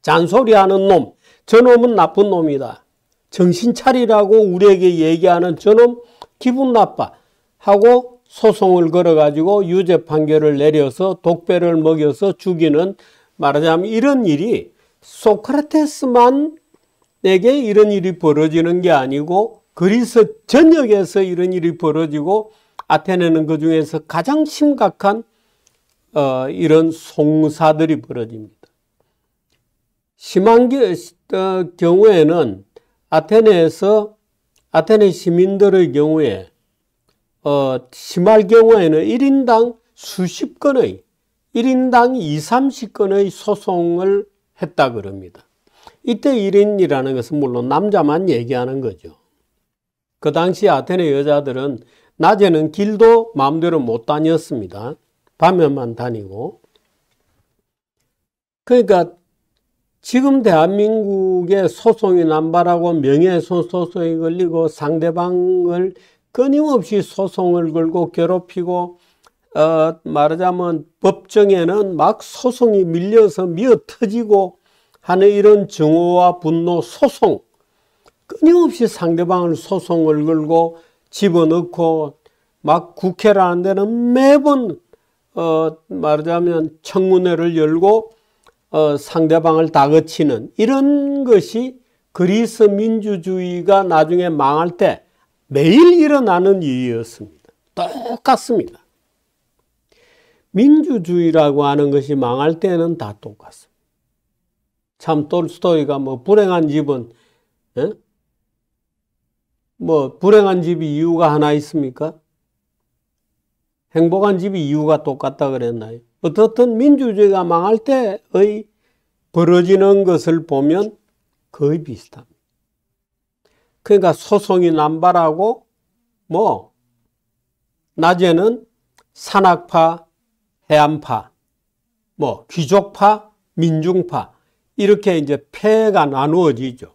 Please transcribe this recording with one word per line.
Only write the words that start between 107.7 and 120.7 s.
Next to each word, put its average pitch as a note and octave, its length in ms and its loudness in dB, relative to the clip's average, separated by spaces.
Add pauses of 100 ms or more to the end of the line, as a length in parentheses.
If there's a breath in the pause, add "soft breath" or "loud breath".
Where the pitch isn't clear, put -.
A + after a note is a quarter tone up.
예? F3 140 -4 (1900)
뭐 D3+ 380 -4
불행한 G3 440 2
집이 D#3+ 340 -4
이유가 E3 360 0
하나 D3+ 200 0
있습니까? D3 680 -6 (1800)
행복한 F#3 440 0
집이 F#3 280 -6
이유가 D3+ 380 -2
똑같다 C#3 460 -6
그랬나요? A#2 500 -8 (200)
어떻든 A3 560 0
민주주의가 G#3+ 680 2
망할 F3 340 0
때의 G#3+ 880 -2 (640)
벌어지는 F#3 720 2
것을 E3 440 -2
보면 D#3+ 500 -2 (560)